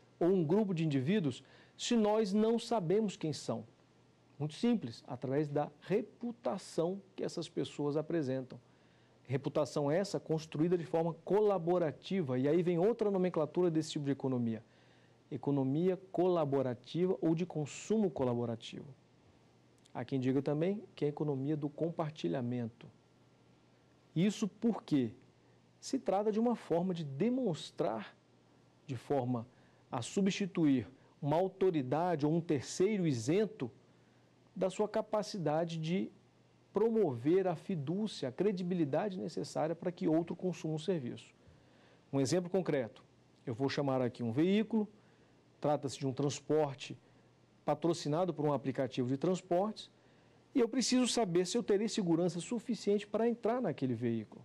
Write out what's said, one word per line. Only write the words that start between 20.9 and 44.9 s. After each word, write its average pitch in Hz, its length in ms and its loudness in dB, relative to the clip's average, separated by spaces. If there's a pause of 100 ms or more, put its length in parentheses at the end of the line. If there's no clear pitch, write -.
que - 100 -2
é 147 40 2
a - 20 0
economia 147 460 -2
do 147 120 -4
compartilhamento. 147 1160 -4 (1300)
Isso 196 340 0
porque 147 640 0 (680)
se - 180 -4
trata 208 320 0
de 202 80 0
uma 233 160 2
forma 180 380 -2
de 170 120 -4
demonstrar, 196 1120 -2 (720)
de 131 100 -6
forma 123 500 -2 (440)
a 127 120 -4
substituir 175 840 2 (320)
uma 151 160 0
autoridade 165 880 2
ou 151 60 2
um 170 80 2
terceiro 180 640 0
isento 143 640 0 (840)
da 185 160 0
sua 208 180 -2
capacidade 175 880 -2
de 175 320 -2 (640)
promover 185 760 2
a 170 80 0
fidúcia, 165 720 -4
a 123 40 -4
credibilidade 180 880 0
necessária 165 560 -4
para 175 160 -4
que 175 160 -4
outro 165 300 2
consuma 165 380 -4
o 156 40 -4
serviço. 135 560 -4 (800)
Um 139 80 2
exemplo 170 300 2
concreto, 147 520 -2 (420)
eu 123 100 -6
vou 135 140 0
chamar 135 320 0
aqui 123 220 -2
um 117 100 -2
veículo, 208 560 2 (720)